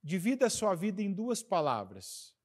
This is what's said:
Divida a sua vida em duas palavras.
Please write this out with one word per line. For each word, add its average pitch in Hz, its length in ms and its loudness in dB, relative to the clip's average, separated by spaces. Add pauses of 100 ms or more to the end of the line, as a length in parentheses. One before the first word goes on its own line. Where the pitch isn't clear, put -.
Divida 196 440 2
a 214 40 4
sua 208 240 2
vida 196 280 -2
em 202 100 0
duas 220 300 -2
palavras. 110 920 -2 (100)